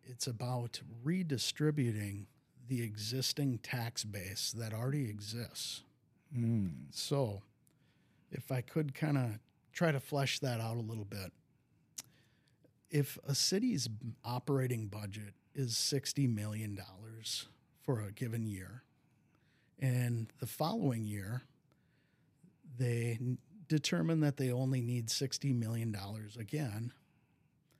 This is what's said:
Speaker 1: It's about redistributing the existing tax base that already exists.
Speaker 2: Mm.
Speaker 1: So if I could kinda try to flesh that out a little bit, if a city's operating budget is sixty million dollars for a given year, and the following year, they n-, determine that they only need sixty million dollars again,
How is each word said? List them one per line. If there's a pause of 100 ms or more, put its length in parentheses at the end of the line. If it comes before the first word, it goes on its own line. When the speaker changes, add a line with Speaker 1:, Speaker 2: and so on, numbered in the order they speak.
Speaker 1:
It's
about (220)
redistributing (400)
the
existing
tax
base
that
already
exists. (520)
Speaker 2:
Mm. (200)
Speaker 1:
So (880)
if
I
could
kinda (320)
try
to
flesh
that
out
a
little
bit, (1600)
if
a
city's (360)
operating
budget (180)
is
sixty
million
dollars (360)
for
a
given
year, (960)
and
the
following
year, (1400)
they
n-, (300)
determine
that
they
only
need
sixty
million
dollars
again, (880)